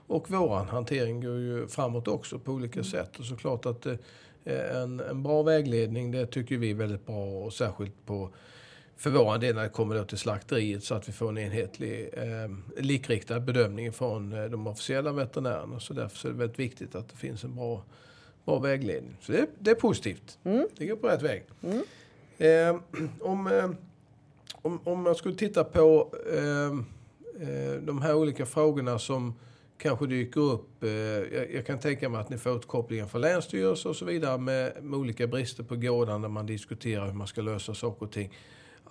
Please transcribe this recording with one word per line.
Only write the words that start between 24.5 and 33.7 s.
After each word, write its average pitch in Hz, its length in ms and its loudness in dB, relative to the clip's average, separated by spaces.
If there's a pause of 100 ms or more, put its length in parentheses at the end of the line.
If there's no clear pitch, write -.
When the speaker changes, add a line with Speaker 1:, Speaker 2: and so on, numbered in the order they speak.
Speaker 1:
om, 165 220 -2
om 180 200 0
man 170 120 6
skulle 185 200 -2
titta 208 280 2
på, 160 500 8 (200)
eh, 147 320 2 (840)
eh, 135 320 -4
de 143 200 -4
här 151 140 4
olika 147 300 2
frågorna 139 540 2
som 123 360 -2 (420)
kanske 139 300 0
dyker 127 340 0
upp. 131 420 0
Eh, 110 60 2
jag, 107 640 -2
jag 127 120 -4
kan 135 140 -4
tänka 139 300 0
mig 110 120 -2
att 107 80 -6
ni 120 80 -4
får 123 180 0
återkopplingar 117 500 -4
från 113 160 -4
länsstyrelser 180 680 2